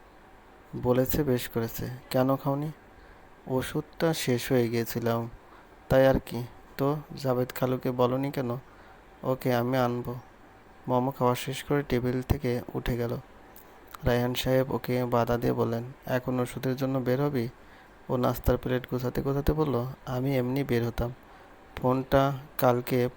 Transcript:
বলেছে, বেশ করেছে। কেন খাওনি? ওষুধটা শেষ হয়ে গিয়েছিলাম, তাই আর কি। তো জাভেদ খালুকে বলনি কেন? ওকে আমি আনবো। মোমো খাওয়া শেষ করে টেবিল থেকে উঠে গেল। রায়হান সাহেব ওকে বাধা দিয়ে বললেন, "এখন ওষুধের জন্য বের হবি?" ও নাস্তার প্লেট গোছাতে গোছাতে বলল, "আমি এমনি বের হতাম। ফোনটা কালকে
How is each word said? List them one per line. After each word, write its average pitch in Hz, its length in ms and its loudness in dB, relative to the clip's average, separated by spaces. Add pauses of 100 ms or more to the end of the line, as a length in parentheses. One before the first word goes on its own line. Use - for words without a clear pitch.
(760)
বলেছে, 127 480 2
বেশ 123 260 0
করেছে। 113 380 -4 (220)
কেন 131 260 2
খাওনি? 143 360 -4 (760)
ওষুধটা 151 680 -2
শেষ 123 380 0
হয়ে 120 180 4
গিয়েছিলাম, 117 600 -2 (600)
তাই 135 180 8
আর 135 180 6
কি। 117 180 -6 (340)
তো 143 200 0 (240)
জাভেদ 127 340 0
খালুকে 127 360 -2
বলনি 127 400 2
কেন? 127 260 -4 (680)
ওকে 131 320 0
আমি 123 220 2
আনবো। 120 380 0 (720)
মোমো 127 240 2
খাওয়া 123 240 2
শেষ - 280 -6
করে 143 200 0
টেবিল 123 380 0
থেকে 123 400 0 (120)
উঠে 120 240 -2
গেল। 120 200 -4 (840)
রায়হান 123 320 2
সাহেব 131 360 2
ওকে 123 340 -2
বাধা 120 320 2
দিয়ে 120 160 0
বললেন, 117 300 -2 (220)
"এখন 127 340 -2
ওষুধের 127 360 -2
জন্য 135 240 -2
বের 127 220 0
হবি?" 139 280 0 (600)
ও 139 80 0
নাস্তার 123 400 2
প্লেট 127 320 -2
গোছাতে 127 320 -2
গোছাতে 139 320 0
বলল, 139 320 0 (200)
"আমি 131 320 0
এমনি 127 260 0
বের 117 220 2
হতাম। 117 280 -2 (680)
ফোনটা 131 560 2 (200)
কালকে 123 600 2